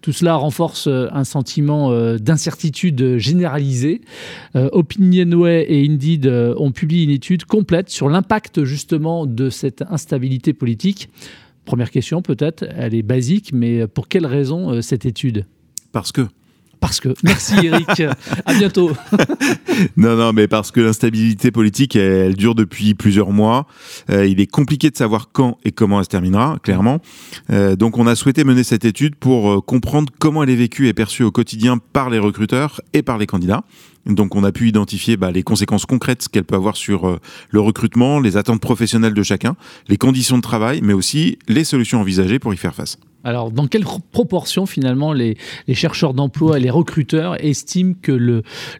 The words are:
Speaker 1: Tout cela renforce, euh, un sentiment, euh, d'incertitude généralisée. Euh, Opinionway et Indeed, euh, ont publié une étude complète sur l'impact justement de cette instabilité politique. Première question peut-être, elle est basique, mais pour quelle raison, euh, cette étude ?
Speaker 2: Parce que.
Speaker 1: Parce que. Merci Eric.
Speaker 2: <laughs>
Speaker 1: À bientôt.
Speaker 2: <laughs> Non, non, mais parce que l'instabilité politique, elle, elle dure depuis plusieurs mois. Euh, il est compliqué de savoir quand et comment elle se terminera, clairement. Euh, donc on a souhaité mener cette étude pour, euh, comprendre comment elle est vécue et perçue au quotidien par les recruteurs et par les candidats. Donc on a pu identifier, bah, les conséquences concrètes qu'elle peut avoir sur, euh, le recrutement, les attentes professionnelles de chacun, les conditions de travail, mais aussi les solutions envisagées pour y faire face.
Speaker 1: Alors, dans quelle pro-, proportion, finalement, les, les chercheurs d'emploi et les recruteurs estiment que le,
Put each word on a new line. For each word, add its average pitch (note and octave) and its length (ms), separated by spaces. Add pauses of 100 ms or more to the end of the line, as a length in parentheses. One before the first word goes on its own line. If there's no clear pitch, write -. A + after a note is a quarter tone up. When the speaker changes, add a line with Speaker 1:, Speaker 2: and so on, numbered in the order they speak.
Speaker 1:
Tout D#3 120
cela E3+ 220
renforce, D3+ 520
euh, C3 260
un C#3 120
sentiment, D3 680
euh, A#2 240
d'incertitude C3+ 1000
généralisée. C#3+ 800 (560)
Euh, C3 160
Opinionway F3 960
et C#3+ 180
Indeed, D3 400
euh, A#2+ 300
ont C#3+ 160
publié E3 320
une D3 60
étude C#3+ 340
complète F#3+ 460
sur - 180
l'impact F#3+ 560
justement D#3 600
de B2 240
cette - 400
instabilité C3+ 640
politique. C3 560 (560)
Première A#2+ 240
question D#3+ 320
peut-être, D3 420 (100)
elle A#2+ 200
est A2+ 80
basique, B2+ 500
mais A#2 340
pour - 220
quelle F3+ 180
raison, C#3+ 440
euh, A#2+ 100
cette A#2 240
étude ? A2+ 400 (480)
Speaker 2:
Parce - 180
que. C#3+ 120 (580)
Speaker 1:
Parce - 200
que. - 80 (160)
Merci G3 300 (120)
Eric. E3 360 (220)
Speaker 2:
<laughs> - 220
Speaker 1:
À - 80
bientôt. F#3 420
Speaker 2:
<laughs> - 60 (920)
Non, A#2 200
non, A#2 160
mais G#2+ 160
parce A2 240
que B2 80
l'instabilité A2 720
politique, A2 420
elle, F#2+ 180
elle F#2+ 240
dure A2+ 200
depuis G#2+ 380
plusieurs G2 360
mois. A2 360 (440)
Euh, G2 160
il G2 140
est G2 60
compliqué D3 440
de - 60
savoir A2 340
quand B2+ 340
et A2 60
comment G2+ 280
elle F#2+ 60
se - 40
terminera, G2+ 540
clairement. G#2+ 380 (500)
Euh, G2 260
donc G#2+ 200
on A#2 120
a A#2 80
souhaité C3+ 260
mener B2+ 220
cette A#2 200
étude C#3+ 300
pour, A#2+ 360
euh, G2+ 100
comprendre C3+ 580
comment D#3 240
elle C3 80
est B2+ 60
vécue B2 320
et G#2+ 60
perçue A2 280
au A2 80
quotidien A#2 480
par C3 320
les A2+ 80
recruteurs G#2+ 640 (120)
et D3 100
par A#2+ 160
les G#2 80
candidats. F#2+ 360 (440)
Donc G2+ 280
on G2+ 80
a G2 80
pu A#2 180
identifier, G#2 480
bah, F#2+ 140
les F2+ 140
conséquences G#2 420
concrètes B2 420
qu'elle F#2+ 160
peut G2 120
avoir F#2+ 200
sur, F#2 320
euh, F2 120 (300)
le G#2 100
recrutement, A#2+ 580
les G#2+ 180
attentes G#2+ 240
professionnelles A2+ 540
de G2+ 80
chacun, G#2 320 (320)
les G2+ 100
conditions B2+ 400
de A#2+ 60
travail, A#2+ 400
mais G#2 100
aussi C#3+ 540
les B2+ 160
solutions B2 380
envisagées F#2+ 400
pour A2 120
y F#2+ 40
faire F2+ 180
face. - 240 (260)
Speaker 1:
Alors, A#2 260
dans C3+ 160
quelle A3 160
pro-, - 160 (140)
proportion, F#3+ 520
finalement, C#3 480
les, A#2 240 (300)
les C3 80
chercheurs D3 400
d'emploi C#3+ 420
et C#3 40
les B2+ 100
recruteurs D#3+ 760
estiment F3+ 560
que - 120
le, A#2+ 320 (360)